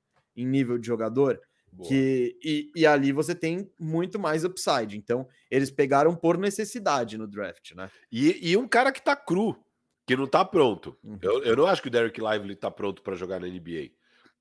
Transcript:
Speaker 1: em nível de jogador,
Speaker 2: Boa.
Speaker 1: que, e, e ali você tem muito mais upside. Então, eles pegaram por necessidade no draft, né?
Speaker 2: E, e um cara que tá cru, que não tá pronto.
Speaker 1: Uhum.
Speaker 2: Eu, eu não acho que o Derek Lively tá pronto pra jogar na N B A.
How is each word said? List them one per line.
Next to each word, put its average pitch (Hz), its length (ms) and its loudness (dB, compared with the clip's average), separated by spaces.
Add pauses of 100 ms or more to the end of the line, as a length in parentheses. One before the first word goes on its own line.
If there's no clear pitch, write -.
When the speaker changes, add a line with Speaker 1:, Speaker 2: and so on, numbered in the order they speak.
(360)
Speaker 1:
em 120 120 -8
nível 131 320 2
de 113 80 -12
jogador, 117 520 0 (320)
Speaker 2:
Boa. 92 160 -18
Speaker 1:
que, 135 560 2
e, 151 320 -4
e 160 120 6
ali 139 240 4
você 151 240 -2
tem 175 440 -4
muito 165 380 -4
mais 160 260 0
upside. 131 540 -2
Então, 123 300 -4 (240)
eles 135 180 2
pegaram 143 460 4
por 165 200 2
necessidade 190 800 -2
no 110 120 -10
draft, 101 480 -12
né? 95 160 -14 (200)
Speaker 2:
E, 147 380 2
e 180 80 6
um 254 100 -2
cara 262 240 2
que - 120 -10
tá 220 120 2
cru, 190 400 -2 (520)
que 127 80 2
não 135 100 0
tá 160 180 4
pronto. 139 600 0
Speaker 1:
Uhum. 107 180 -14
Speaker 2:
Eu, 113 220 0
eu 117 120 2
não 143 120 4
acho 190 160 2
que 135 60 -8
o - 20 -8
Derek 117 280 0
Lively 107 360 -4
tá 104 160 -8
pronto 101 320 -6
pra 98 100 -6
jogar 90 260 -6
na 90 80 -8
N 90 120 -10
B 82 360 -10
A. - 60 -20 (400)